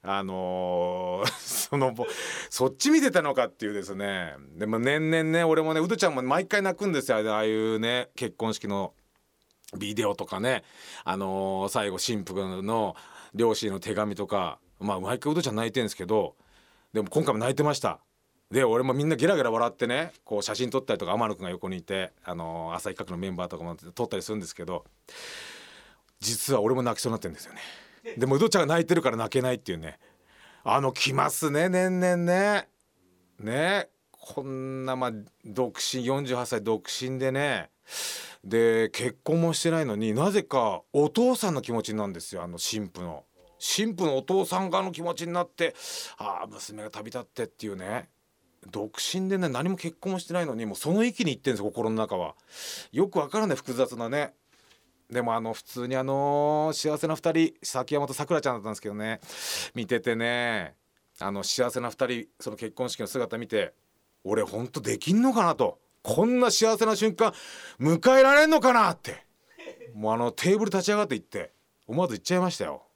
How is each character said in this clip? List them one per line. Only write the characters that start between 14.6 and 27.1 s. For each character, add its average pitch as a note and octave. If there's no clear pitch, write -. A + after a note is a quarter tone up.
ま G2+
あ、 F#2
毎 G#2+
回 D3
ウ -
ド F3
ち -
ゃ -
ん G#2+
泣 A2+
い A2
て C3
ん A2+
で G#2
す -
け F#2
ど、 G2+
で G#2+
も F#2+
今 D#3+
回 C3+
も G#2+
泣 B2
い A#2
て D3+
ま D3
し C3
た。 F2+
で、 C3
俺 A#2+
も C3
み C#3+
ん D#3
な D3
ゲ D3
ラ G3
ゲ C#3
ラ A#2
笑 A#2
っ -
て B2
ね、 C#3
こ G#2+
う G2+
写 G#2+
真 B2
撮 C3
っ B2+
た A2+
り F#2+
と G2+
か、 F2+
天 A2+
野 G2+
く F2
ん -
が F2+
横 F#2
に F#2
い E2+
て、 F#2+
あ F2+
の E2
ー、 E2+
朝 F#2
日 F2
企 F2+
画 F2
の -
メ F#2+
ン F2+
バ F2+
ー -
と E2+
か E2
も E2+
撮 F2+
っ -
た -
り F2+
す -
る G#2+
ん -
で E2+
す -
け F2+
ど、 E2+
実 A#2
は A2
俺 A#2
も C3
泣 A#2+
き -
そ B2
う -